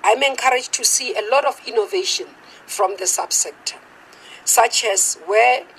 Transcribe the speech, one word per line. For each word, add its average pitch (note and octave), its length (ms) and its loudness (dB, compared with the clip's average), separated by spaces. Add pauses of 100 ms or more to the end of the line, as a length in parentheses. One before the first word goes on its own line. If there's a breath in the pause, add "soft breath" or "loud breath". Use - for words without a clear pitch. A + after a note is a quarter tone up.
I'm A#3 200 4
encouraged B3+ 500 0
to - 120 -6
see B3 300 0
a G#3+ 160 -4
lot C#4+ 160 4
of - 180 -4
innovation - 640 -2 (400 loud breath)
from G3 320 -2
the F#3+ 80 -6
subsector, - 720 -4 (680 loud breath)
such A#3 400 2
as G3 320 0 (100)
where A#3+ 360 4 (160)